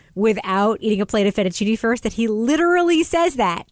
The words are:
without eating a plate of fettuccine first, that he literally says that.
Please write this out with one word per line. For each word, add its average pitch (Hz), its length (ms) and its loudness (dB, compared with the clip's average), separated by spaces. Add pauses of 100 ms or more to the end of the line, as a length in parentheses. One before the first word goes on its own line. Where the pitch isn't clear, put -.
(140)
without 202 680 0
eating 208 200 0
a 208 60 -2
plate 208 220 2
of 202 60 -2
fettuccine 202 440 -2
first, 233 240 -2
that 214 120 -4
he 226 120 -2
literally 330 800 2
says 339 320 0
that. 185 340 -2